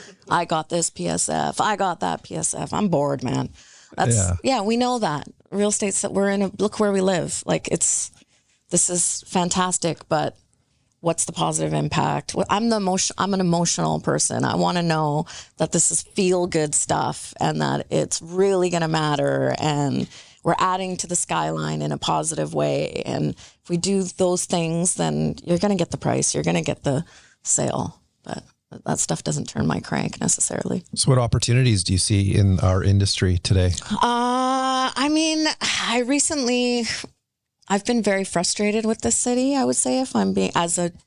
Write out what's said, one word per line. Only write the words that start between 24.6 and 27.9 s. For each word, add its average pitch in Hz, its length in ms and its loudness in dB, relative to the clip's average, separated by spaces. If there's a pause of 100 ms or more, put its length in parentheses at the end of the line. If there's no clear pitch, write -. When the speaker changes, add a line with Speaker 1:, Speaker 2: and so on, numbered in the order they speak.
Speaker 1:
then 156 480 -2
you're 170 160 0
gonna 202 160 2
get 175 160 -2
the - 60 -4
price, 135 380 0
you're 147 100 -2
gonna 170 180 0
get - 220 -4
the 143 200 0 (380)
sale. - 580 -2 (220)